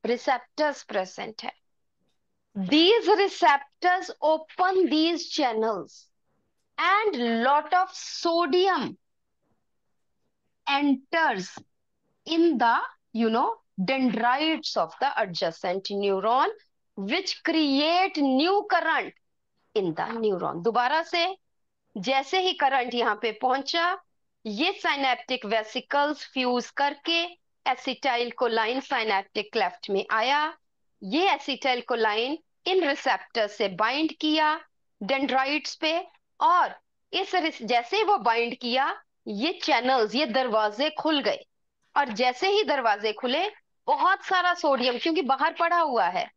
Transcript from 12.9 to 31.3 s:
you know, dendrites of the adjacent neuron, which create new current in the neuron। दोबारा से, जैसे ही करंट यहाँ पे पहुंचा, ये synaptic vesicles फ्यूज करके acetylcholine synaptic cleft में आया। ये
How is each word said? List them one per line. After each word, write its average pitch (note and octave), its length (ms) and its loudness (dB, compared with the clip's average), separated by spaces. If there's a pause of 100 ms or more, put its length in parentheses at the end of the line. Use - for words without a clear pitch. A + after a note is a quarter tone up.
you A3+ 180 2
know, D#4+ 260 0 (280)
dendrites C4 920 0
of E3 240 -2
the C#4 160 2
adjacent F#3 760 -4
neuron, G3+ 580 0 (480)
which C4+ 460 -4
create D#4+ 760 2
new D#4 560 2
current D#4+ 400 0 (600)
in F3+ 200 0
the E3 180 -4
neuron। F3 500 -2
दोबारा B3 400 0
से, F4 340 -2 (600)
जैसे C4+ 440 0
ही F#4 120 0
करंट C4 420 0
यहाँ A#3 280 0
पे A3+ 100 -2
पहुंचा, C#4 680 -2 (440)
ये C#4+ 400 -2
synaptic C4 640 -2
vesicles C#4 640 -2
फ्यूज B3 560 -4
करके E4 680 -2 (300)
acetylcholine A#3+ 1160 -2
synaptic G#3 640 -2 (120)
cleft F#3+ 340 -2
में G3 200 -2
आया। C#4+ 480 0 (440)
ये D4+ 340 2